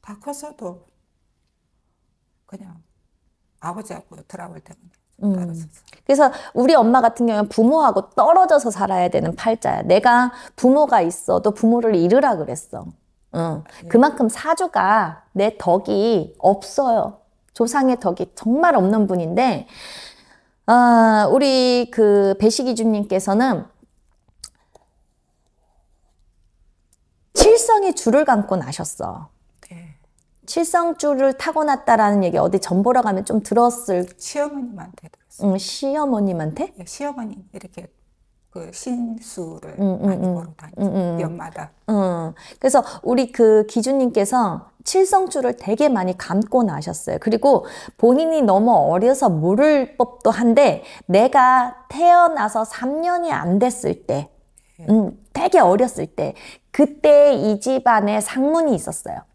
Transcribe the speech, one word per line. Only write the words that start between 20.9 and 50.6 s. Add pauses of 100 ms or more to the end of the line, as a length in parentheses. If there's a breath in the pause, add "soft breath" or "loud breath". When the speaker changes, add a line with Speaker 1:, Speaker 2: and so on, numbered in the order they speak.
Speaker 2:
우리
그
배시기
주님께서는 (3750)
칠성의
줄을
감고
나셨어. (420)
Speaker 1:
네. (500)
Speaker 2:
칠성줄을
타고났다라는
얘기
어디
점
보러
가면
좀
들었을 (120)
Speaker 1:
시어머님한테
들었어요.
Speaker 2:
응,
시어머님한테?
Speaker 1:
예,
시어머님
이렇게 (640)
그
신수를
Speaker 2:
응,
응,
Speaker 1:
많이
Speaker 2:
응.
Speaker 1:
보러 (100)
다니죠.
Speaker 2:
응,
응.
Speaker 1:
연마다. (200)
Speaker 2:
응. (240 loud breath)
그래서 (200 loud breath)
우리
그
기주님께서 (140)
칠성줄을
되게
많이
감고
나셨어요.
그리고 (320 loud breath)
본인이
너무
어려서
모를
법도
한데 (240 loud breath)